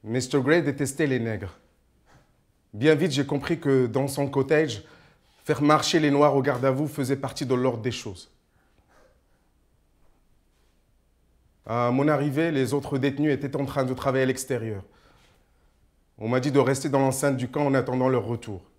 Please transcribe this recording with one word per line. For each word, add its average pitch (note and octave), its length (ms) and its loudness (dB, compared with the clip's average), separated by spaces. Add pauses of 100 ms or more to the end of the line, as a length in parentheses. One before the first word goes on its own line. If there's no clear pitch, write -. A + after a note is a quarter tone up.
Mister B2 360 -2
Gray D3 240 2
détestait C#3+ 440 -2
les C3 120 0
nègres. G#2 380 -6 (1160)
Bien C#3+ 220 4
vite, D3 160 0
j'ai C3+ 140 0
compris D3+ 340 -4
que C3+ 260 2
dans B2+ 220 -2
son C#3 200 -4
cottage, C3+ 560 0 (600)
faire C#3+ 180 -2
marcher D3+ 380 4
les D3+ 120 2
Noirs C#3 240 4
au C3+ 60 4
garde-à-vous C3 460 0
faisait C#3 300 -4
partie C#3 280 -6
de B2+ 80 2
l'ordre B2 280 0
des A#2+ 100 -2
choses. - 400 -12 (3250)
À A#2+ 260 0
mon C3+ 160 2
arrivée, D3 440 0
les C3 220 0
autres C#3 240 -4
détenus C#3+ 360 0
étaient C#3 220 -6
en C#3 100 -2
train C3+ 180 -2
de B2+ 100 -2
travailler C3 300 0
à C3 40 2
l'extérieur. A2+ 560 -6 (1300)
On A2 120 -6
m'a B2+ 100 2
dit C3+ 120 -2
de C#3 80 4
rester C3+ 300 2
dans C3+ 100 2
l'enceinte C3+ 380 0
du A#2+ 120 -4
camp D3 160 -2
en C#3 80 2
attendant B2+ 360 0
leur B2 160 0
retour. G#2+ 360 -8 (180)